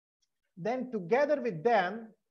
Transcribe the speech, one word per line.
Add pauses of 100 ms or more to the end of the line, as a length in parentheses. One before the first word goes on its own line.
(560)
Then
together
with
them (220)